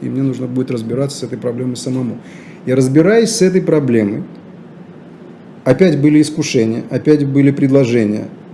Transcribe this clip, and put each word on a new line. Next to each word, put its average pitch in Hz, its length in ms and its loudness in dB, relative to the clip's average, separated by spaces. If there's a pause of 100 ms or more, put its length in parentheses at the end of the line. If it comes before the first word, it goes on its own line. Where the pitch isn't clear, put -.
и 127 60 -6
мне 127 140 -4
нужно 127 240 -4
будет 127 260 -4
разбираться 123 460 -4
с - 40 -8
этой 120 160 -8
проблемой 123 380 -6
самому. 127 420 -6 (480)
И 127 80 0
разбираясь 160 560 4
с - 120 0
этой 185 200 2
проблемой, 127 600 0 (1400)
опять 147 360 2
были 151 200 4
искушения, 120 720 0
опять 143 360 2
были 139 240 2
предложения, 123 760 0 (260)